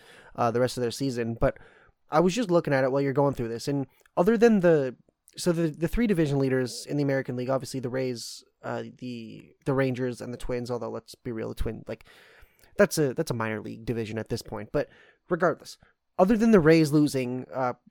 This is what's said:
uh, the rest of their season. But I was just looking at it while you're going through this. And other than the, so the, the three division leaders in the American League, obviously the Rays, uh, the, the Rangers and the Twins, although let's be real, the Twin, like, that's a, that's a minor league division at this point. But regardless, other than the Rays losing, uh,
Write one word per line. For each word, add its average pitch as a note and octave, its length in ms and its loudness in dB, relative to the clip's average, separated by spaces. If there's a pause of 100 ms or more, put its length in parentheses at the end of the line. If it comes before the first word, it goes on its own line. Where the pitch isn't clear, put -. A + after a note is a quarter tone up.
(360)
uh, A#2 160 0
the A#2+ 80 2
rest B2+ 160 0
of B2 60 -4
their A#2 100 -2
season. A#2 480 -4
But - 180 0 (540)
I D#3 80 4
was F3+ 160 2
just A#3 120 -2
looking E3+ 240 2
at C3 120 2
it B2+ 80 0
while C#3+ 100 0
you're C#3 100 -2
going C#3 220 2
through A#2 140 -6
this. A2+ 180 -8
And C#3 220 -2 (280)
other G#3 220 4
than A3 220 6
the, D3+ 340 4 (420)
so F3+ 140 -2
the, E3 180 0
the D3+ 200 -4
three A#3 180 0
division D#3+ 320 2
leaders C3 480 0
in C#3+ 100 -4
the D3 60 0
American C3+ 320 -2
League, B2+ 160 -6
obviously C3+ 300 -4
the B2 80 -6
Rays, B2+ 560 -6 (180)
uh, A#2+ 220 -8 (140)
the, A2+ 540 -14 (120)
the C#3+ 100 0
Rangers B2+ 460 -2
and A#2 120 -10
the A#2 60 -12
Twins, B2 320 -6
although A2+ 200 -6
let's - 260 -14
be B2 160 -10
real, A2 160 -6
the A#2 80 -10
Twin, A2+ 320 -4
like, - 160 -12 (720)
that's - 220 2
a, C3+ 160 0
that's D#3+ 180 -6
a - 20 -4
minor A2 260 -4
league A2+ 240 -14
division A2 320 -6
at A2+ 120 -8
this A#2+ 140 -6
point. G#2 300 -12
But D3 160 -2 (400)
regardless, E3+ 480 -2 (440)
other G3+ 160 6
than A3+ 160 4
the F#3+ 80 8
Rays D#3 320 6
losing, B2+ 600 2
uh, B2+ 200 -2 (180)